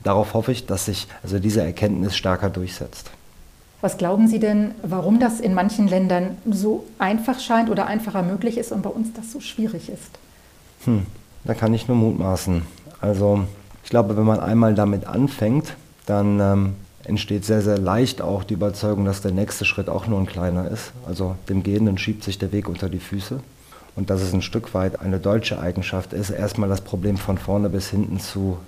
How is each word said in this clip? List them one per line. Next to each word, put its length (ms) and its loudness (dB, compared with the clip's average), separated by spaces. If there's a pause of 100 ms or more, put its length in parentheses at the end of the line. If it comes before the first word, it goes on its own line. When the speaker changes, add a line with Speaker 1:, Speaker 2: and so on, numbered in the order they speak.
Speaker 1:
Darauf 300 4
hoffe 180 2
ich, 140 -2
dass 220 -2
sich 220 -4 (140)
also 160 -2
diese 240 4
Erkenntnis 540 0
stärker 320 2
durchsetzt. 600 -8 (720)
Speaker 2:
Was 160 -2
glauben 300 4
Sie 100 2
denn, 320 2 (140)
warum 340 2
das 220 2
in 140 2
manchen 340 2
Ländern 480 2 (120)
so 360 0 (160)
einfach 400 0
scheint 280 2
oder 200 0
einfacher 340 -2
möglich 340 -2
ist 140 -4
und 120 -2
bei 80 -4
uns 220 -4
das 200 -12
so 80 -10
schwierig 500 -6
ist? 280 -16 (680)
Speaker 1:
Hm, 180 2 (400)
da 100 -4
kann 220 2
ich 140 -2
nur 80 2
mutmaßen. 640 2 (380)
Also, 400 4 (420)
ich 80 -16
glaube, 260 4
wenn 80 4
man 140 4
einmal 360 4
damit 340 2
anfängt, 640 0 (320)
dann, 320 2
ähm, 340 4 (320)
entsteht 400 -2
sehr, 160 4
sehr 160 2
leicht 460 2
auch 220 -2
die 100 -2
Überzeugung, 500 0
dass 160 0
der 120 -2
nächste 320 -2
Schritt 240 0
auch 180 -4
nur 140 2
ein 60 2
kleiner 440 -2
ist. 220 -8 (120)
Also, 300 -4 (140)
dem 160 0
Gehenden 340 2
schiebt 240 -4
sich 160 -6
der 140 -2
Weg 160 -2
unter 200 -4
die 120 -4
Füße. 400 -6 (560)
Und 140 -4
dass 120 2
es 100 -2
ein 100 2
Stück 320 -4
weit 260 0
eine 180 0
deutsche 400 0
Eigenschaft 540 -4
ist, 180 -4
erstmal 380 -2
das 140 0
Problem 340 -2
von 200 -2
vorne 320 0
bis 220 -4
hinten 300 -2
zu 480 -4